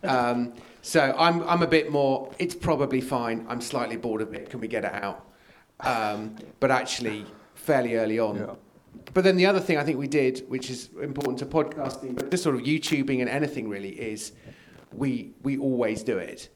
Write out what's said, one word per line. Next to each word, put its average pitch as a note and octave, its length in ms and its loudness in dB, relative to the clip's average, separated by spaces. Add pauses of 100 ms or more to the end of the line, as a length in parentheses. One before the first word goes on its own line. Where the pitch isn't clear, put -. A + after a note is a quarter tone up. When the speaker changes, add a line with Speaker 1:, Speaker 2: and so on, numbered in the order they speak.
Speaker 1:
Um, A#2+ 500 2 (280)
so C#3 340 2
I'm, E3+ 320 4
I'm E3+ 140 4
a E3 60 2
bit D3+ 240 4
more, C3+ 360 2 (120)
"It's F3 160 -2
probably C3+ 440 2
fine. A#2 480 0
I'm A#2+ 120 -6
slightly A#2 360 -4
bored A2+ 240 -4
of G#2+ 140 -6
it. - 160 -12
Can B2+ 80 -10
we A2+ 80 -8
get G#2+ 180 -4
it - 80 -2
out?" G2+ 320 -6 (540)
Um, G#2+ 560 -2 (240)
but C3 140 2
actually, A2 520 -2 (300)
fairly B2+ 400 2
early A2 240 2
on. G#2 180 0
Speaker 2:
Yeah. G#2 180 -6 (600)
Speaker 1:
But F#3 80 4
then F#3 140 8
the F3+ 100 6
other F#3+ 140 6
thing F3 180 2
I - 60 0
think C#3+ 160 0
we C#3 80 -4
did, C3 400 2
which C3 220 -6
is B2+ 200 -10 (100)
important C#3 380 -4
to C#3 80 -6
podcasting, C#3 680 -2
but - 160 -4
just F3 100 0
sort D#3+ 140 2
of - 60 -4
YouTubing C#3 580 0
and B2 100 0
anything C#3 380 -2
really, G2+ 220 -6
is G#2+ 420 -8 (600)
we, B2 420 -2 (100)
we C#3 120 0
always A#2+ 460 0
do A2 160 0
it. - 380 -10